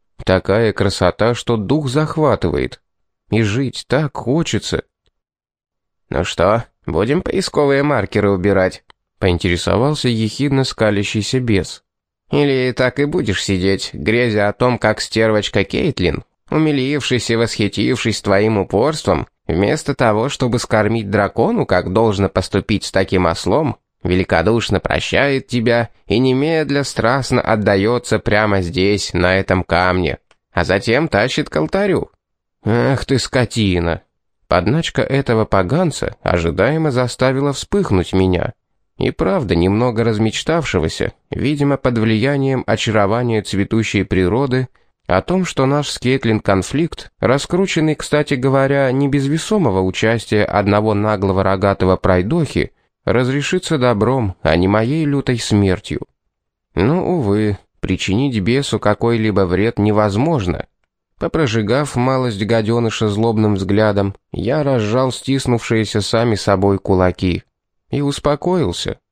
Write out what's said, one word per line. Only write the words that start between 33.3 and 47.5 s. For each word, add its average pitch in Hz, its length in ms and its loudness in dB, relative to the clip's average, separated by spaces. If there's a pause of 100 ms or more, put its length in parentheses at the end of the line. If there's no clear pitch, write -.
Подначка 120 540 0
этого 120 440 0
поганца 135 760 -2
ожидаемо 110 720 0
заставила 131 640 0
вспыхнуть 135 600 0
меня. 92 400 2 (440)
И - 140 0
правда, 160 440 0
немного 107 480 2
размечтавшегося, 110 1080 -2 (160)
видимо, 143 480 0
под 120 200 -2
влиянием 127 720 0
очарования 110 720 0
цветущей 101 640 0
природы, 120 640 0 (400)
о 95 140 2
том, 185 240 -2
что 135 200 -2
наш 143 240 0
с - 100 -10
Кейтлин 123 400 0
конфликт, 104 800 -2
раскрученный, 156 760 0